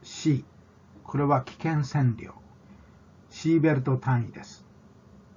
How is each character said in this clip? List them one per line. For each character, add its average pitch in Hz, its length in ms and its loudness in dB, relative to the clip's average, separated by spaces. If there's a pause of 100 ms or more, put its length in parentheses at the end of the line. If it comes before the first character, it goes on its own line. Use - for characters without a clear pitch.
C、 - 420 -2 (580)
こ - 160 -6
れ 143 60 2
は 139 180 2
危 - 120 -14
険 156 300 -2
線 127 320 0
量。 - 160 -14 (960)
シ 160 300 2
ー - 20 4
ベ 156 140 4
ル 131 80 0
ト 131 140 2
単 123 340 0
位 - 20 -18
で - 120 -16
す。 - 200 -20 (720)